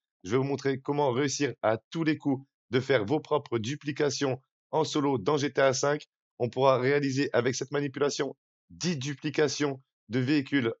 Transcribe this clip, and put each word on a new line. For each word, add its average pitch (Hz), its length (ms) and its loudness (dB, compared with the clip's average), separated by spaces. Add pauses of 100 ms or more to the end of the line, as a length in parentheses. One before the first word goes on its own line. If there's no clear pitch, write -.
(220)
Je 90 80 -8
vais 123 60 4
vous 131 60 2
montrer 135 360 -2
comment 143 320 0
réussir 139 520 -2
à 113 160 2 (100)
tous 165 140 -4
les 151 160 2
coups 135 260 -2 (240)
de 127 100 2
faire 123 260 2
vos 147 140 0
propres - 380 -2
duplications 139 840 -2 (300)
en 156 140 0
solo 139 340 0
dans 139 200 0
G 135 140 -2
T 143 100 0
A 135 120 6
cinq. 143 320 -2 (320)
On 120 140 -2
pourra 131 260 4
réaliser 139 560 0
avec 123 220 2
cette - 160 -8
manipulation 143 640 -2 (320)
dix 143 280 -4
duplications 143 840 -2 (280)
de 120 100 0
véhicules 131 600 0